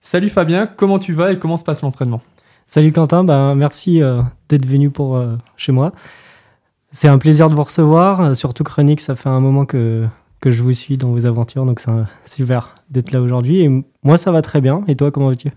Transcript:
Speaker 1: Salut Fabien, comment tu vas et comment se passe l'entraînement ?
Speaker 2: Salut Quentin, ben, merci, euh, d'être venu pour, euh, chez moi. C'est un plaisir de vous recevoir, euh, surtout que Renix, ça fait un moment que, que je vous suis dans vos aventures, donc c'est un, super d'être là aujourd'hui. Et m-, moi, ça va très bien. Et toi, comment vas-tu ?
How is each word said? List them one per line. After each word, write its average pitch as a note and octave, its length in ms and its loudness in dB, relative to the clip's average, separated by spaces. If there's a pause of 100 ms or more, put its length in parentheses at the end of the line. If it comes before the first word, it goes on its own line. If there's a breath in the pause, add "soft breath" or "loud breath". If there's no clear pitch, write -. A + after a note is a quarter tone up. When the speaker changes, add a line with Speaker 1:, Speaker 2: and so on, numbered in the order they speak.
Speaker 1:
Salut F#3+ 280 -2
Fabien, F#3 400 0
comment G3 320 0
tu F#3+ 120 -8
vas F3 200 0
et F#3 80 -4
comment E3 160 -4
se - 80 -8
passe D3+ 180 -4
l'entraînement ? B2 400 -4 (460 soft breath)
Speaker 2:
Salut D#3 240 4
Quentin, E3+ 320 2
ben, C#3 320 2
merci, D#3 440 0
euh, B2+ 220 0 (260)
d'être C#3+ 160 2
venu C#3 260 2
pour, C#3 260 -4
euh, A#2+ 180 -4 (220)
chez - 160 -4
moi. C3 180 2 (1000 loud breath)
C'est - 160 2
un C#3 100 6
plaisir D#3 320 4
de D3+ 60 0
vous D3 80 0
recevoir, E3+ 560 2
euh, D3 140 2
surtout B2 280 -6
que - 80 -6
Renix, D3 340 0
ça C3+ 120 -6
fait - 120 -6
un C3 120 0
moment C3+ 260 2
que, A2+ 400 -2 (340 soft breath)
que B2+ 120 2
je A#2 100 0
vous B2+ 100 0
suis C3 260 -4
dans B2+ 120 -2
vos A#2+ 160 0
aventures, A#2+ 400 -2
donc A#2+ 140 -2
c'est - 100 -6
un, A2+ 160 -2 (180 loud breath)
super B2 520 -4 (140)
d'être B2+ 200 -4
là C3 100 -2
aujourd'hui. B2 380 0
Et F3+ 60 4
m-, C3+ 180 2 (220)
moi, D3 120 6
ça F3 140 0
va E3 100 2
très D3 200 -2
bien. C#3+ 260 0
Et D#3 80 0
toi, C#3+ 160 -2
comment C3+ 200 -2
vas-tu ? B2+ 260 -6